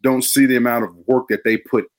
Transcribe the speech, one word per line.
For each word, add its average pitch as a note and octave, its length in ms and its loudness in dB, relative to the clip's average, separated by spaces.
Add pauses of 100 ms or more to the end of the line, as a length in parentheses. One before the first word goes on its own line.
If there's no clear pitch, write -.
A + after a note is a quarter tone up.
don't C3 200 0
see C#3 240 2
the B2+ 100 0
amount A#2+ 280 0
of F2 100 -10 (120)
work B2+ 220 0
that G#2 160 -2
they A2 120 0
put A2 300 -4 (120)